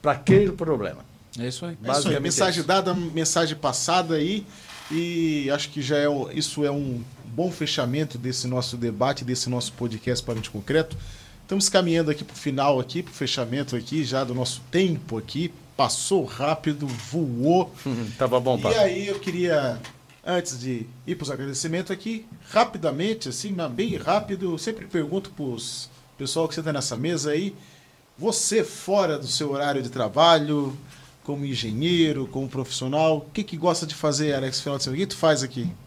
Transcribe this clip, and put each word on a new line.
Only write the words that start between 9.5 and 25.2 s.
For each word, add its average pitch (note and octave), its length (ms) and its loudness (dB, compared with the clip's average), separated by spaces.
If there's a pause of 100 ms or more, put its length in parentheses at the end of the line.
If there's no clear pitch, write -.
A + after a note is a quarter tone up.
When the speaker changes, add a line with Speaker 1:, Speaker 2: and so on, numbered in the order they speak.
Speaker 3:
podcast A#2+ 500 -4
Pavimento A2 220 -4
de - 60 -10
Concreto. D3+ 440 0 (480)
Estamos G3 280 0
caminhando E3+ 400 4
aqui D3 120 -2
pro - 140 -14
final, C#3 420 2
aqui, C3+ 240 -4
pro - 100 -12
fechamento C3 640 -2
aqui, C3+ 300 -2
já C3 200 0
do B2 100 -4
nosso B2 260 -2 (100)
tempo E3 460 2
aqui. D#3+ 340 -4 (240)
Passou - 520 2
rápido, D3 600 -2
voou. C#3 840 2 (120)
Speaker 1:
<laughs> A#2 340 -4
Tava B2+ 200 4
bom, A#2+ 200 2
Speaker 3:
E - 20 0
Speaker 1:
Pato. - 180 4
Speaker 3:
aí G3 300 2
eu G3 100 -2
queria, D#3+ 640 0 (440)
antes F3 360 -2
de B2 260 -4 (200)
ir F3+ 100 -2
pros D3 140 -6
agradecimentos C#3+ 600 -4
aqui, A3 360 -6 (240)
rapidamente, G3+ 800 0
assim, G3+ 220 -6
mas E3 200 -4
bem F#3+ 240 0
rápido, F#3+ 560 0
eu D#3 60 -4
sempre A3 280 -6
pergunto F3+ 440 -2